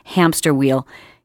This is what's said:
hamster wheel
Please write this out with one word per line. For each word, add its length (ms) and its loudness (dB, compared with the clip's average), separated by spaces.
hamster 500 0
wheel 320 0